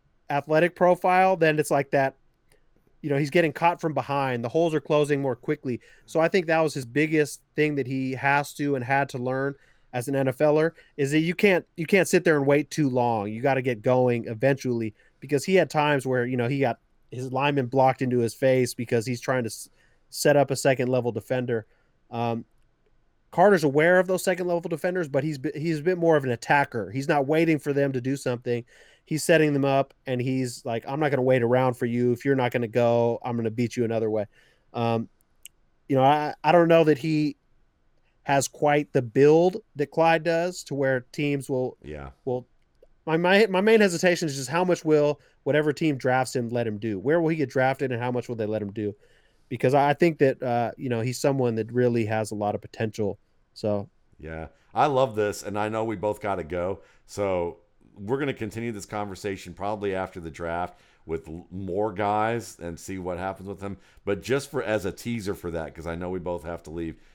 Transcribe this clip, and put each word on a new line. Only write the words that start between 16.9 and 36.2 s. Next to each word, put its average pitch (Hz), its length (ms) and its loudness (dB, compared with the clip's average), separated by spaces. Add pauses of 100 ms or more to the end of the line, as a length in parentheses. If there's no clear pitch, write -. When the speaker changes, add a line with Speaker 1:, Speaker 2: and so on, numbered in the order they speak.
Speaker 1:
his 127 200 -10
lineman 139 360 0
blocked 131 340 2
into 123 200 0
his 113 120 0
face 131 400 2
because 117 320 -2
he's 123 160 -6
trying 127 220 -2
to 113 60 -4
s-, - 200 -12 (400)
set - 260 2
up 139 160 4
a 135 60 -2
second 127 320 0
level 120 240 -2
defender. 117 540 -6 (440)
Um, 117 360 -4 (880)
Carter's 180 320 6
aware 156 340 6
of 180 80 4
those 185 180 -2
second 185 220 -2
level 175 160 -2
defenders, 175 460 -4
but 135 160 0
he's 156 120 -4
b-, 139 180 -6
he's 156 260 -4
a - 20 -14
bit 180 160 0
more 165 180 4
of 139 80 2
an 127 60 -2
attacker. 120 600 0
He's 135 180 -6
not 143 180 2
waiting 156 320 2
for 143 160 -4
them 139 180 0
to 127 80 -4
do 131 160 -4
something. 123 480 -4 (400)
He's 156 200 -4
setting 156 280 6
them 139 140 2
up, 135 260 2 (140)
and 123 160 -2
he's 131 420 -4
like, 117 240 -6
"I'm 139 120 -4
not 147 100 2
gonna 131 120 0
wait 127 200 4
around 123 320 2
for 127 100 -4
you. 120 280 0
If 117 120 -4
you're 139 100 2
not 127 160 0
gonna 123 160 -2
go, 117 560 2
I'm 120 140 -4
gonna 113 140 -2
beat 113 260 -4
you 120 80 0
another 113 240 0
way." 107 160 -2 (480)
Um, 117 360 0 (800)
you 139 80 2
know, 131 60 6
I, 147 400 4